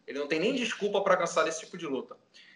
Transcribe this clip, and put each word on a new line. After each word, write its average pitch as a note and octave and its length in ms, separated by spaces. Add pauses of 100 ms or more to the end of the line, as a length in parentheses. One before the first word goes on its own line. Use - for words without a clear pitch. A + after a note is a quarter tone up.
Ele B2 120
não C#3+ 80
tem D#3+ 140
nem A#3 140
desculpa G#3 480
pra F#3+ 140
cansar E3 280
nesse D#3 160
tipo - 160
de E3+ 100
luta. B2+ 300 (400)